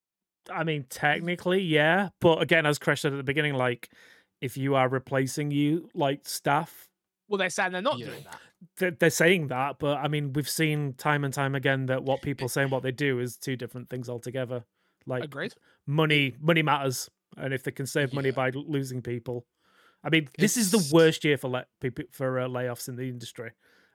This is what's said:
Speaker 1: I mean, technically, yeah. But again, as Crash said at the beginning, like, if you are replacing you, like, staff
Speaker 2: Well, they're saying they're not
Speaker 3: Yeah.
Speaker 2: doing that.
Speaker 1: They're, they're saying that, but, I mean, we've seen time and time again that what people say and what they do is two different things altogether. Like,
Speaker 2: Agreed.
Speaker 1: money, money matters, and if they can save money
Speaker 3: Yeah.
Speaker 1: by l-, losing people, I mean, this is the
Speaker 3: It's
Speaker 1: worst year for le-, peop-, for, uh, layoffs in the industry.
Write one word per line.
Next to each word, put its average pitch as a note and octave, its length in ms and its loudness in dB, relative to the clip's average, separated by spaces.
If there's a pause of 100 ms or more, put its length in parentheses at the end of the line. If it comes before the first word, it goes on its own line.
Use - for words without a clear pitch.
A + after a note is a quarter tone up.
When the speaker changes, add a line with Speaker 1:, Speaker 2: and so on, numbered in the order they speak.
(520)
Speaker 1:
I E3+ 120 -4
mean, D3+ 240 -2
technically, E3+ 760 0
yeah. E3 460 4 (120)
But E3 220 6
again, E3 240 4
as D3 120 2
Crash - 240 0
said C#3+ 100 0
at C#3 40 -4
the C#3 60 -6
beginning, C#3+ 320 0
like, B2+ 360 -2 (500)
if C3 160 -8
you C#3 180 0
are C3 140 4
replacing C3+ 640 -2
you, D3 440 0
like, C#3+ 320 -2
staff - 640 -2 (400)
Speaker 2:
Well, G3+ 100 -2
they're F3+ 120 0
saying F#3 220 -2
they're F#3 100 -6
not C4+ 160 -2
Speaker 3:
Yeah. - 80 -10
Speaker 2:
doing C#3 180 -14
that. - 160 -18 (380)
Speaker 1:
They're, F3+ 120 0
they're E3 200 4
saying E3 380 4
that, C3 300 -4
but, C#3+ 200 0
I D3 100 -2
mean, D3 240 -2
we've C#3 160 -2
seen D3+ 460 0
time D3 300 0
and C3+ 80 -2
time C#3 220 -2
again C3+ 320 0
that B2+ 160 0
what C3+ 200 0
people C3+ 260 -4
say C#3 140 0
and C3+ 100 0
what B2+ 100 -2
they C3 80 -2
do B2+ 300 -2
is B2 160 -6
two C3+ 200 -6
different A#2+ 320 -12
things B2+ 200 -8
altogether. B2 560 -6 (420)
Like, B2+ 180 -4
Speaker 2:
Agreed. D3+ 300 -10 (320)
Speaker 1:
money, D3 540 4
money D#3+ 220 4
matters, C#3 460 0 (280)
and C3+ 180 -6
if - 80 -6
they C#3+ 80 -4
can C3+ 160 -8
save C#3 260 -2
money C#3 180 0
Speaker 3:
Yeah. B2+ 40 -4
Speaker 1:
by C3 140 0
l-, C3+ 200 -6
losing C3 320 -4
people, A#2+ 460 -8 (560)
I D3 80 -6
mean, D#3 180 2 (100)
this G#3 180 4
is G#3 140 2
the G#3+ 80 4
Speaker 3:
It's D3 140 0
Speaker 1:
worst D#3+ 320 6
year D3 140 4
for C3+ 100 -6
le-, B2+ 180 -4 (140)
peop-, C#3 320 -6
for, C3 280 -2
uh, B2+ 80 -4
layoffs B2 400 -6
in B2 80 -10
the B2+ 120 -8
industry. A#2 440 -12 (420)